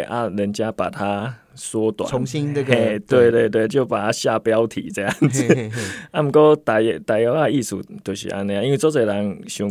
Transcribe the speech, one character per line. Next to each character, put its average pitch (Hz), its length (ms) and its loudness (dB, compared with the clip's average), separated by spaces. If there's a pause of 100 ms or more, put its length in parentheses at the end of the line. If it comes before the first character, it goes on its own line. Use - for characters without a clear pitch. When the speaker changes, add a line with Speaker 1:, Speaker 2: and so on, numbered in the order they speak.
Speaker 1:
啊， 117 280 -4
人 101 160 -2
家 110 180 -4
把 92 180 -2
它 101 460 -4 (220)
缩 110 340 -2
短。 - 180 -6
Speaker 2:
重 131 160 -2
新 147 300 -4
这 143 80 -2
个， 131 100 0
Speaker 1:
嘿， 113 280 0
对， 120 320 4
Speaker 2:
对。 - 0 -
Speaker 1:
对， 117 160 2
对， 110 200 0
就 127 160 0
把 110 160 -2
它 110 120 -2
下 113 260 0
标 110 260 2
题 110 300 -8
这 101 80 -4
样 101 100 -2 (160)
子。 131 200 -2
Speaker 2:
嘿， - 60 8
嘿， 113 160 -2
嘿。 113 120 -8 (300)
Speaker 1:
啊， 165 100 0
不 143 80 0
过 151 240 8
大 113 260 2
约， 110 200 2
大 110 180 0
约 117 80 4
的 135 240 2
意 135 100 2
思 101 160 -6 (280)
就 98 100 -4
是 - 140 -10
这 - 80 -6
样 101 100 -4
啊， 101 160 -2
因 127 80 0
为 - 0 -
很 139 80 2
多 156 140 2
人 104 560 0
想 104 220 -4